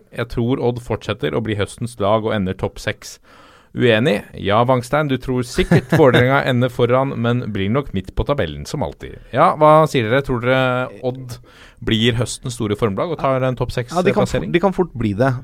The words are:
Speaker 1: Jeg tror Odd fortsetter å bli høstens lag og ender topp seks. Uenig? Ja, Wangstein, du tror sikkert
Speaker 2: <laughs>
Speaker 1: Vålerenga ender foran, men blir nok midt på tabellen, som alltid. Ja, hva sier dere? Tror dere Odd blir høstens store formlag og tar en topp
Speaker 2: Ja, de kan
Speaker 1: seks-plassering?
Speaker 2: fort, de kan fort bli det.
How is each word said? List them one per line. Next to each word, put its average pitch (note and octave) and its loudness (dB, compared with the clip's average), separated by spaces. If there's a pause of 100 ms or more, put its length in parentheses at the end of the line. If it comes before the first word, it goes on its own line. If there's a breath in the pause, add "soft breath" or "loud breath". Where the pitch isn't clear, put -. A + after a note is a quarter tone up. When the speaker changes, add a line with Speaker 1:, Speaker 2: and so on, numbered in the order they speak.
(120)
Speaker 1:
Jeg A#2 -6
tror B2 -2
Odd B2 -2
fortsetter A#2 -6
å C#3+ -2
bli A2 -4
høstens G2+ -6
lag G#2 0
og A2 -2
ender F#2+ -2
topp - -6
seks. - -10 (560 soft breath)
Uenig? B2 2 (120)
Ja, F#2+ 0
Wangstein, C3 0
du C3 0
tror B2+ -4
sikkert F3 0
Speaker 2:
<laughs> D#3+ 4
Speaker 1:
Vålerenga C3 6
ender B2+ 2
foran, B2+ 2
men A#2+ 0 (100)
blir G2 -2
nok C#3 -2
midt F#2+ -6
på A2 -2
tabellen, D#2+ -2
som D3+ -6
alltid. - -10 (160)
Ja, D3+ 4
hva D3+ 6
sier A#2+ 0
dere? C3 4
Tror B2+ -4
dere B2+ 0 (140)
Odd B2+ -8 (440 loud breath)
blir A2+ 2
høstens - -6
store G#2 -2
formlag A#2 -2
og D3 -6
tar C3 0
en C3 0
topp A#2+ -4
Speaker 2:
Ja, C#3+ -2
de F#3 2
kan - 2
Speaker 1:
seks-plassering? - -2
Speaker 2:
fort, A2 -6
de F3 2
kan F#3+ 2
fort F#3 -2
bli A2 0
det. B2+ 2 (120)